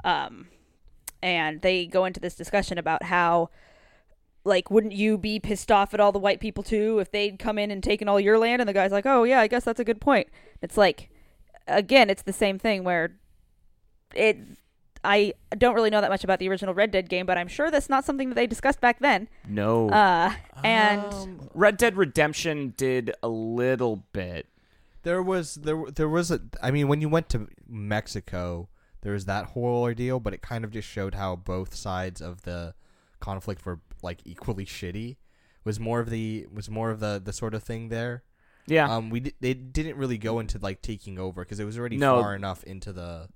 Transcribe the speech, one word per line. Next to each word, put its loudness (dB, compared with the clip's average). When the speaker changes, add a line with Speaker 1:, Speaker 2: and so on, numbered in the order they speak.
Speaker 1:
Um, -4
and -2
they 0
go 0
into -6
this -8
discussion -2
about -2
how, 2
like, 2
"Wouldn't 4
you 2
be -4
pissed -2
off 4
at 2
all 8
the -4
white 2
people, -6
too, 2
if 0
they'd -2
come -4
in -2
and -6
taken 0
all 6
your 6
land?" 4
And 0
the -2
guy's 4
like, 0
"Oh, 6
yeah, 6
I 6
guess 0
that's -2
a -2
good -2
point." 4
It's -6
like, 4
again, 6
it's -2
the -4
same 0
thing -2
where 0
it, 4
I 4
don't 4
really 4
know 4
that 0
much -2
about 2
the -2
original -2
Red 4
Dead 0
game, -2
but 2
I'm -4
sure -2
that's 0
not 2
something -2
that -6
they 2
discussed 0
back 2
then. 2
Speaker 2:
No. 2
Speaker 1:
Uh, 6
and 4
Speaker 3:
Um, -12
Speaker 2:
Red 4
Dead 2
Redemption 0
did 0
a -4
little 0
bit. -8
Speaker 3:
There 0
was, -2
there, -4
there 0
was 0
a, 0
I 0
mean, 2
when 2
you -2
went 0
to -2
Mexico, -6
there -6
was -6
that -4
whole -2
ordeal, -2
but -6
it -14
kind -8
of -12
just -10
showed -6
how -4
both -8
sides -8
of -14
the -10
conflict -8
were, -8
like, -10
equally -8
shitty. -12
Was -4
more -2
of -6
the, -6
was -12
more -4
of -6
the, -4
the -8
sort -6
of -8
thing -10
there. -8
Speaker 2:
Yeah. 4
Speaker 3:
Um, -4
we -4
di-, -8
they 0
didn't -8
really -4
go -4
into, -6
like, -8
taking -10
over -8
'cause -10
it -6
was -8
already -6
Speaker 2:
No. 4
Speaker 3:
far -2
enough -8
into -14
the -12